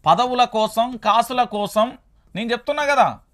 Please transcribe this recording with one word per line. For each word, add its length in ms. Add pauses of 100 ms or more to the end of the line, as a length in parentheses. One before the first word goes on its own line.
పదవుల 380 (100)
కోసం, 340 (180)
కాసుల 360 (120)
కోసం, 340 (480)
నేను 160
చెప్తున్నా 400
కదా 140 (280)